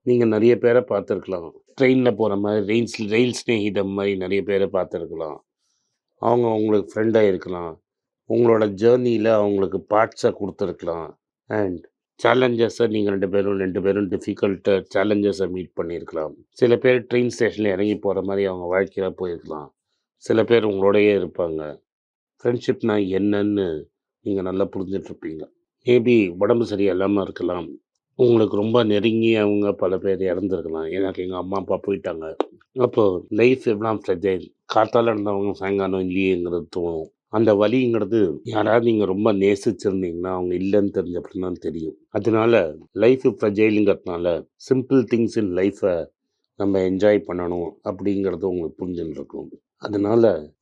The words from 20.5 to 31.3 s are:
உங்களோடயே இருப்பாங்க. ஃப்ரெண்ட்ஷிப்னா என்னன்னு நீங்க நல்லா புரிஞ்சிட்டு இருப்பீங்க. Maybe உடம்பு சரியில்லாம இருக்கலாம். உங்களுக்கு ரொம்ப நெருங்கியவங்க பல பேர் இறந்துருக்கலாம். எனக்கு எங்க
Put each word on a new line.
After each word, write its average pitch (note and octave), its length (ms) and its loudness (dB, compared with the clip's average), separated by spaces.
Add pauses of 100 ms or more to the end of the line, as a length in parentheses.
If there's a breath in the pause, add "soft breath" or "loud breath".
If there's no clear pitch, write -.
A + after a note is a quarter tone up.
உங்களோடயே G2+ 520 4
இருப்பாங்க. D#2 640 -6 (600)
ஃப்ரெண்ட்ஷிப்னா A#2+ 540 0 (100)
என்னன்னு G2 760 0 (380)
நீங்க G2 200 -4
நல்லா F#2 260 -2
புரிஞ்சிட்டு F#2 460 -8
இருப்பீங்க. D#2+ 380 -12 (340)
Maybe A#2 520 4
உடம்பு G#2+ 280 2
சரியில்லாம G2 560 0
இருக்கலாம். F2 460 -6 (480)
உங்களுக்கு A#2 400 4
ரொம்ப A2+ 280 2
நெருங்கியவங்க G#2 880 2
பல F#2+ 260 -2
பேர் F#2+ 220 -2
இறந்துருக்கலாம். F2 720 -4
எனக்கு F#2 320 -4
எங்க F#2 120 -8